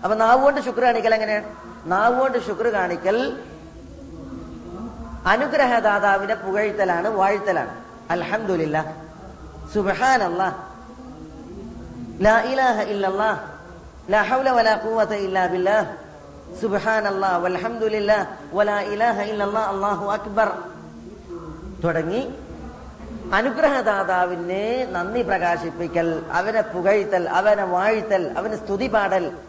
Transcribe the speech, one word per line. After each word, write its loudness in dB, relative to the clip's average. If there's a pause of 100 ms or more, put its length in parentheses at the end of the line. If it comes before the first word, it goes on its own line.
അപ്പൊ 2
നാവ് 6
കൊണ്ട് 4
ശുക്ർ -2
കാണിക്കൽ 4
എങ്ങനെയാണ്? 0 (400)
നാവ് 4
കൊണ്ട് 2
ശുക്ർ -2
കാണിക്കൽ 0 (1900)
അനുഗ്രഹദാതാവിനെ 4
പുകഴ്ത്തലാണ്, 0
വാഴ്ത്തലാണ്. 0 (340)
"അൽഹംദുലില്ലാ, -2 (800)
സുബ്ഹാനല്ലാ, 2 (1600)
ലാ 6
ഇലാഹ 2
ഇല്ലല്ലാ, 0 (600)
ലാ 6
ഹൗല 2
വലാ 4
ഖുവത 2
ഇല്ലാ 0
ബില്ലാ, 2 (680)
സുബ്ഹാനല്ലാ 2
വൽഹംദുലില്ലാ 2 (280)
വലാ 2
ഇലാഹ 0
ഇല്ലല്ലാ, -2
അല്ലാഹു -2
അക്ബർ" 0 (1200)
തുടങ്ങി 0 (1000)
അനുഗ്രഹദാതാവിനെ 2
നന്ദി -2
പ്രകാശിപ്പിക്കൽ, 0
അവനെ 0
പുകഴ്ത്തൽ, 2
അവനെ 4
വാഴ്ത്തൽ, 2
അവന് -4
സ്തുതി -2
പാടൽ 2 (180)